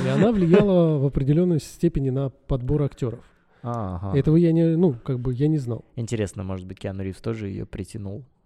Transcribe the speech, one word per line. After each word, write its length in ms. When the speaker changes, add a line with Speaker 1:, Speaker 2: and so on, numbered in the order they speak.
Speaker 1:
и 40
она 220
влияла 680
в 80
определённой 520
степени 520
на 180
подбор 540
актёров. 420
Speaker 2:
Ага. 520
Speaker 1:
Этого 220
я 160
не, 240
ну, 160
как 280
бы 120
я 160
не 80
знал. 300
Speaker 2:
Интересно, 460
может 240
быть, 120
Киану 240
Ривз 200
тоже 260
её 160
притянул 600